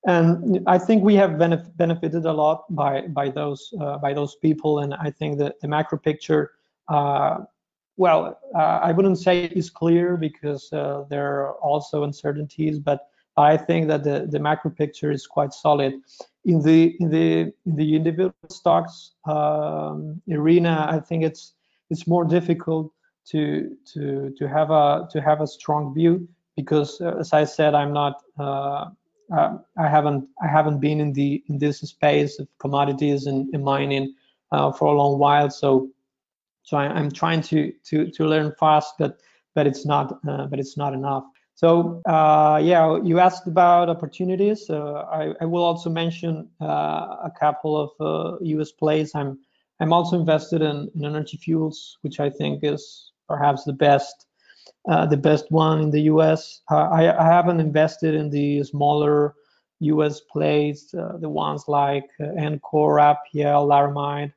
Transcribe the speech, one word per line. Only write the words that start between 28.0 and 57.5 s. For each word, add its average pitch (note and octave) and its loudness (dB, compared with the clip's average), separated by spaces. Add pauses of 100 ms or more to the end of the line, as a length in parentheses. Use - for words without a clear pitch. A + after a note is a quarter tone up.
uh, C#3+ -6 (420)
uh, D#3 0 (200)
I D#3+ 0
haven't, D3 0 (140)
I F3 -2
haven't D3+ 2
been D3+ 0
in D3+ -2
the, C#3+ -2
in C#3+ -6
this D3 -2
space D3 0
of C#3 -14 (100)
commodities C#3 -2
and, C3+ -4
and C#3+ -4
mining, C#3 -2 (360)
uh, C#3+ 0
for - -2
a D3 4
long C#3+ 2
while. C#3+ 4
So, C3+ 2 (760)
so D3+ -4
I, C#3 0
I'm D3 -4
trying E3 -2
to, D3+ -2 (140)
to, D#3 -2
to D#3+ -2
learn D#3 0
fast, D3+ 2
but, C3+ -4 (340)
but D3 2
it's C3+ -4
not, C#3+ -2
uh, C#3 -6
but C#3 -6
it's C3+ -10
not C#3+ -4
enough. C3+ -6 (280)
So, E3+ 2
uh, D#3 4
yeah, E3 4
you E3+ 2
asked F3+ 2
about F3 4
opportunities. F#3 -2
Uh, D3 -6
I, D#3 -4
I E3 -4
will F3 0
also E3+ -2
mention, E3 -4 (120)
uh, D#3 -8
a D3+ -4
couple D3+ -2
of, D3+ -4 (100)
uh, D#3+ -4
U D#3 -4
S D3+ -8
plays. D#3 -2
I'm, C#3 -6 (420)
I'm D#3+ 0
also E3+ 0
invested D#3 0
in, D3 -4
in D3 -6
Energy D3+ -8
Fuels, D#3+ -6
which C#3 -10
I C#3+ 0
think C#3+ -6
is - -8 (160)
perhaps C#3+ 0
the D3 -6
best, C#3 2 (640)
uh, D#3+ 2
the D3 2
best D3+ 2
one D#3 2
in D3+ 0
the D3+ 2
U D#3 4
S. D#3 0 (100)
Uh, D#3 4
I, E3 4
I D#3+ 4
haven't E3+ 4